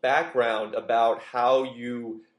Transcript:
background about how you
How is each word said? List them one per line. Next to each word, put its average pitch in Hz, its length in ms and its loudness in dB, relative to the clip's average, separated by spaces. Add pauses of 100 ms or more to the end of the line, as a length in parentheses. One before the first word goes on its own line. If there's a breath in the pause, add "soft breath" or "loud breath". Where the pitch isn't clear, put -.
background 120 720 0
about 117 400 2 (160)
how 131 320 2
you 120 560 -10 (180)